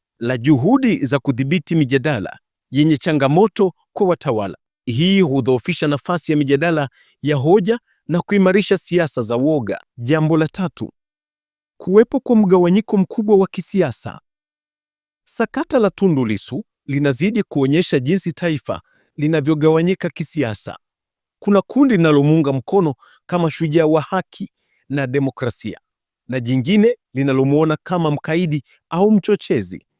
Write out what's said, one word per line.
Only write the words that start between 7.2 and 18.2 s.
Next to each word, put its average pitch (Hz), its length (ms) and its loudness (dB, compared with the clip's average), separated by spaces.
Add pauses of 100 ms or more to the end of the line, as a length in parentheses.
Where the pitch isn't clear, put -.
ya 147 140 0
hoja 180 440 2 (280)
na 170 140 -2
kuimarisha 190 560 2
siasa 170 440 -2
za 113 140 -4
woga. 127 440 -2 (180)
Jambo 156 400 0
la 160 100 0
tatu, 165 440 -8 (840)
kuwepo 214 420 2
kwa 247 160 0
mgawanyiko 190 600 4
mkubwa 208 400 2
wa 185 100 4
kisiasa. 147 720 -6 (1080)
Sakata 262 520 -4
la 208 100 2
Tundu 160 360 0
Lissu 110 400 -6 (200)
linazidi 143 580 -2
kuonyesha 147 560 0
jinsi 165 340 -2